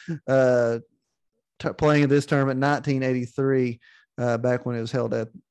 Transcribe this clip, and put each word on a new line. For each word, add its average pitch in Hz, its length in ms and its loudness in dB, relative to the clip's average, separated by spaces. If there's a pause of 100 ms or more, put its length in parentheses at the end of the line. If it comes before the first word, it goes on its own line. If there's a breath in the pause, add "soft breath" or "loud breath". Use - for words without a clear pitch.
(120)
<laughs> 151 160 -8
uh, 123 520 2 (800)
t-, - 180 -6
playing 151 280 4
of 131 40 2
this 143 160 2
tournament 135 300 0
in 131 60 -2
nineteen 139 420 0
eighty-three, 127 800 -2 (360 soft breath)
uh, 120 200 0
back 123 280 -2
when 123 120 -4
it 113 40 -6
was 113 120 -8
held 120 200 -2
at 113 140 -4 (240)